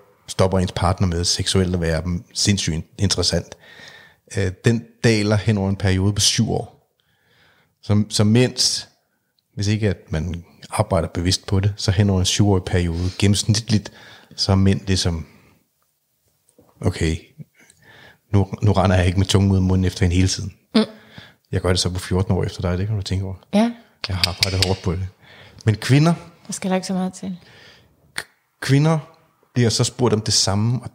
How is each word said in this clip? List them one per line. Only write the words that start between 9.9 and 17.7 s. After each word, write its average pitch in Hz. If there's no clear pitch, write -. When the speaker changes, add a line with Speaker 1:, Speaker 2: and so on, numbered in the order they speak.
Speaker 1:
man 78
arbejder 85
bevidst 90
på 95
det, 101
så -
hen 101
over 95
en 92
syvårig 101
periode, 87
gennemsnitligt, 104
så -
er 98
mænd 98
ligesom, 87
okay, 82